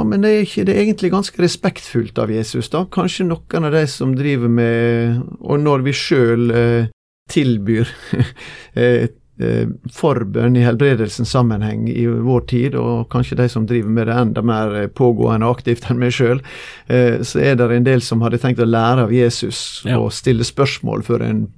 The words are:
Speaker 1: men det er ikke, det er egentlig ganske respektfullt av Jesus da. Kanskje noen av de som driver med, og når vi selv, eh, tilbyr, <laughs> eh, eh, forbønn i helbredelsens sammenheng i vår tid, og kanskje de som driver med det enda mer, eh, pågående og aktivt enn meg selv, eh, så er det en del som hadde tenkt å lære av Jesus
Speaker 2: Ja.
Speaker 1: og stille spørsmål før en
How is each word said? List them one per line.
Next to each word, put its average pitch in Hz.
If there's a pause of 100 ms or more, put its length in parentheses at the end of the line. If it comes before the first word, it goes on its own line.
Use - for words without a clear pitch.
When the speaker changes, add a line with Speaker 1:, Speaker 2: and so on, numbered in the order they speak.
Speaker 1:
men 208
det 214
er 214
ikke, 202
det 190
er 202
egentlig 208
ganske 202
respektfullt -
av 110
Jesus 113
da. 170
Kanskje 185
noen 165
av -
de 156
som 131
driver 131
med, 117 (180)
og 147
når 135
vi 139
selv, 120
eh, 117 (420)
tilbyr, 113 (240)
<laughs> - (480)
eh, 120 (300)
eh, 113 (240)
forbønn 117
i 120
helbredelsens 117
sammenheng 110
i 120
vår 120
tid, 127
og 117
kanskje 131
de 123
som 113
driver 113
med 113
det 113
enda 117
mer, 110
eh, 101
pågående 117
og 123
aktivt -
enn 120
meg 123
selv, 131 (440)
eh, 123
så -
er 135
det 120
en 120
del 127
som 113
hadde 117
tenkt 127
å 113
lære 117
av 113
Jesus 120
Speaker 2:
Ja. 123
Speaker 1:
og 110
stille 120
spørsmål 120
før 113
en 110 (180)